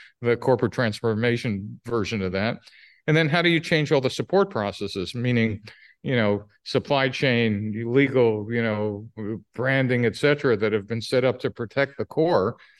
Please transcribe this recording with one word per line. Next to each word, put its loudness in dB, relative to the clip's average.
the 2
corporate 2
transformation -2
version -2
of -2
that. -2
And 4
then 2
how 2
do 4
you 2
change 0
all 4
the 0
support 0
processes, -6
meaning, 0
you -2
know, 2
supply 0
chain, 0
legal, 2
you -2
know, -4
branding, 0
et 0
cetera, 2
that 0
have -2
been -6
set 0
up 0
to -4
protect -4
the -4
core. 0